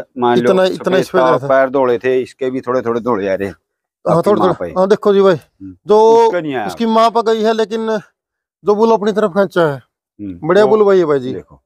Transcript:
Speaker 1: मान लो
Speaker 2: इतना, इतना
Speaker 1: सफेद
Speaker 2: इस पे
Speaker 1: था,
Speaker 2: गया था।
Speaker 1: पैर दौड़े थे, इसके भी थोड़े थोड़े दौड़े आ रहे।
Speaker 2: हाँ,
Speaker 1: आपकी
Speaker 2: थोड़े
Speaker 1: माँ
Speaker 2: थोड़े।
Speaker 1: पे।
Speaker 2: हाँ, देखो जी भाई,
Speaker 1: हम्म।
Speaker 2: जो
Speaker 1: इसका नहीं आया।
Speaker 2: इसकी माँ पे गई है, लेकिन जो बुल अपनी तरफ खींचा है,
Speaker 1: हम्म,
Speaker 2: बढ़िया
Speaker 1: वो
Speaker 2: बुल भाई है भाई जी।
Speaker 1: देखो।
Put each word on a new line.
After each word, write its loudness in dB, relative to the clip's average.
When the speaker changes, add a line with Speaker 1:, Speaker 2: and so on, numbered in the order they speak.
Speaker 1:
मान 2
लो 0
Speaker 2:
इतना, 2
इतना -4
Speaker 1:
सफेद -2
Speaker 2:
इस -2
पे -2
Speaker 1:
था, 2
Speaker 2:
गया 2
था। -8
Speaker 1:
पैर 2
दौड़े 0
थे, 0
इसके -8
भी -6
थोड़े -4
थोड़े -4
दौड़े -2
आ -2
रहे। -4
Speaker 2:
हाँ, -8
Speaker 1:
आपकी 0
Speaker 2:
थोड़े 0
Speaker 1:
माँ 2
Speaker 2:
थोड़े। -4
Speaker 1:
पे। -8
Speaker 2:
हाँ, 2
देखो 2
जी 2
भाई, 4
Speaker 1:
हम्म। -12
Speaker 2:
जो 4
Speaker 1:
इसका -2
नहीं -6
आया। -4
Speaker 2:
इसकी -6
माँ 2
पे -2
गई -2
है, 0
लेकिन -4
जो 2
बुल 2
अपनी 0
तरफ -2
खींचा 0
है, 0
Speaker 1:
हम्म, -14
Speaker 2:
बढ़िया 4
Speaker 1:
वो 2
Speaker 2:
बुल 4
भाई 4
है 2
भाई 0
जी। -8
Speaker 1:
देखो। -16